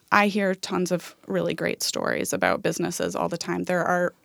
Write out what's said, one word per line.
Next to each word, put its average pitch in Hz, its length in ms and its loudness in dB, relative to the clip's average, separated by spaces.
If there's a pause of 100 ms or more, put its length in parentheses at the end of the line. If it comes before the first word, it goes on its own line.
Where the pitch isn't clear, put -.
(120)
I 208 160 8
hear 196 280 0
tons 185 360 -2
of 175 240 -4 (120)
really 170 260 0
great 170 280 -4
stories - 520 -2
about - 280 2
businesses 175 540 -2
all 175 140 0
the 170 80 -4
time. 180 260 -4
There 180 200 0
are 180 300 0 (120)